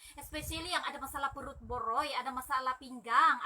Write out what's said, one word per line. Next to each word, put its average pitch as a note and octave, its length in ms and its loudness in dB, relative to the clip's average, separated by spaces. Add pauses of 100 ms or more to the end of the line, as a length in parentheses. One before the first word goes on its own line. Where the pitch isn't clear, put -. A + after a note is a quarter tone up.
(180)
especially D#4+ 540 -4
yang D4+ 100 2
ada - 160 -4
masalah C#4 320 -2
perut C4+ 320 -10
boroi, A#3+ 540 2
ada B3+ 180 -2
masalah C4 460 0
pinggang, B3+ 640 4